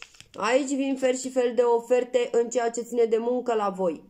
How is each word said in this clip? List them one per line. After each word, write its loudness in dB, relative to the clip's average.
Aici 0
vin -2
fel 0
și -8
fel 0
de 4
oferte 2
în 2
ceea -2
ce -6
ține 0
de 2
muncă -2
la 0
voi. -2